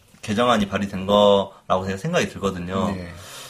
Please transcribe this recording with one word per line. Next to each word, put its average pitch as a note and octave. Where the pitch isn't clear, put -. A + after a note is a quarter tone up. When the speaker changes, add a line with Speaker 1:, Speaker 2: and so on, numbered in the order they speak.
Speaker 1:
개정안이 A2
발의된 G2
거라고 G2+
제가 F#2+
생각이 D#3+
들거든요. F#2
Speaker 2:
예. F2